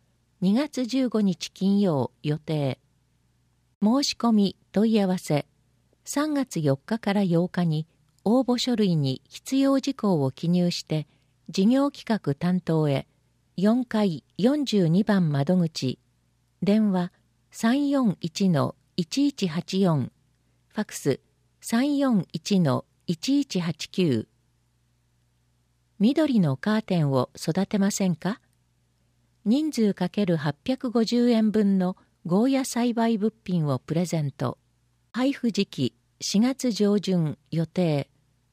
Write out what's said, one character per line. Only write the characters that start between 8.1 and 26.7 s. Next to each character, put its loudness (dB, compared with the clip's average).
応 2
募 0
書 -2
類 2
に 0
必 -6
要 4
事 -4
項 0
を 0
記 -6
入 2
し -6
て、 -4
事 0
業 2
企 -14
画 -2
担 -2
当 0
へ、 -2
四 0
階 -2
四 2
十 2
二 2
番 2
窓 2
口、 -2
電 2
話 -2
三 0
四 2
一 -2
の 2
一 0
一 -2
八 -4
四、 2
フ -20
ァ -4
ッ -4
ク -16
ス -2
三 0
四 2
一 0
の 0
一 -2
一 -4
八 -6
九。 0
緑 2
の 2
カ -2